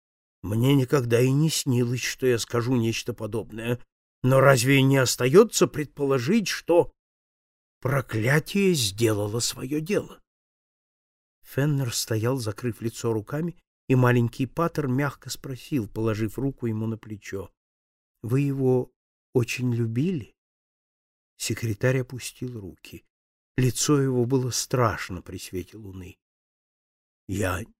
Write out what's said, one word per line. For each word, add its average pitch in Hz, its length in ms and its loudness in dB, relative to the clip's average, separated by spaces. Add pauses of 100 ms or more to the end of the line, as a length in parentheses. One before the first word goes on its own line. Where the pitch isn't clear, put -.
(440)
«мне 117 320 2
никогда 123 440 2
и 127 120 4
не 151 180 2
снилось, 123 520 0
что - 260 -2
я 120 100 4
скажу 120 380 0
нечто 113 380 0
подобное. 110 680 -6 (420)
Но 135 200 6
разве 135 400 6
не 135 160 6
остаётся 135 680 4
предположить, 143 800 -2
что - 440 2 (880)
проклятие 139 920 0
сделало 107 680 0
своё 131 400 -4
дело?» 165 420 -4 (1200)
Феннер 139 500 -2
стоял, 117 440 -2
закрыв 110 440 -8
лицо 113 300 -6
руками, 147 460 -6 (300)
и 135 80 4
маленький 123 500 2
патер 165 420 -4
мягко 131 420 -2
спросил, 127 580 -6
положив 110 500 -4
руку 135 300 -4
ему 110 180 -2
на 110 120 -4
плечо: 101 540 -12 (720)
«Вы 123 200 0
его 135 500 0 (420)
очень 123 400 0
любили?» 120 600 -2 (1040)
Секретарь 117 640 -2
опустил 123 580 -12
руки. - 440 -18 (540)
Лицо 131 440 2
его 127 240 0
было 127 260 0
страшно 98 720 -2
при - 160 -14
свете 90 400 -10
луны. 95 400 -16 (1120)
«Я 92 360 -4 (160)